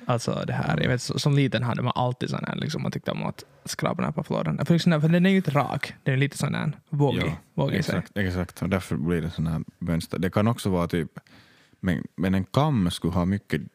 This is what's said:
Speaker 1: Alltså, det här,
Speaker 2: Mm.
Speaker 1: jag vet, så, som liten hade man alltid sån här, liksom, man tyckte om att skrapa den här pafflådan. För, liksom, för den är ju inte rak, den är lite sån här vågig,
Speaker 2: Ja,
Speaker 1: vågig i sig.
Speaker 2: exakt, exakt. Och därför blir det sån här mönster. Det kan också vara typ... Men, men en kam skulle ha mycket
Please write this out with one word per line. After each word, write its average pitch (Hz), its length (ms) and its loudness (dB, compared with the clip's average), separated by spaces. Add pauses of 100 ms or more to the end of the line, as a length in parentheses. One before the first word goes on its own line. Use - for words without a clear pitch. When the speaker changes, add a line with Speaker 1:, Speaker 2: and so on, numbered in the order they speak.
Speaker 1:
Alltså, - 400 -2
det - 60 -2
här, - 200 0
Speaker 2:
Mm. - 100 0
Speaker 1:
jag - 80 2
vet, 123 120 0
så, - 160 -4
som 143 160 2
liten 135 280 2
hade 120 200 -2
man 127 140 0
alltid 123 340 -2
sån - 160 -4
här, - 100 -4
liksom, - 260 -4
man - 100 -4
tyckte - 180 -6
om 52 120 -4
att - 220 -6 (200)
skrapa - 300 -2
den - 100 -2
här 147 80 -2
pafflådan. - 540 -2
För, 175 80 6
liksom, 165 260 4
för 160 80 4
den 175 180 6
är 196 40 6
ju 196 60 4
inte 185 140 0
rak, - 520 0
den 139 120 0
är 127 40 2
lite 143 200 0
sån - 160 -2
här 92 180 -2 (160)
vågig, 139 380 2
Speaker 2:
Ja, 78 60 0 (220)
Speaker 1:
vågig - 240 0
i 175 40 2
sig. - 160 -2
Speaker 2:
exakt, - 200 -6
exakt. 90 440 -2
Och 87 60 0
därför 92 280 0
blir 82 260 0
det 82 80 -2
sån 78 160 -2
här 80 140 -2 (180)
mönster. 85 400 -2
Det 90 120 0
kan 107 180 2
också 117 220 0
vara 87 180 2
typ... 82 220 -2 (680)
Men, 87 240 0 (120)
men 95 180 2
en 95 100 0
kam 131 460 2
skulle 82 220 -2
ha 87 120 2
mycket 95 380 -2 (120)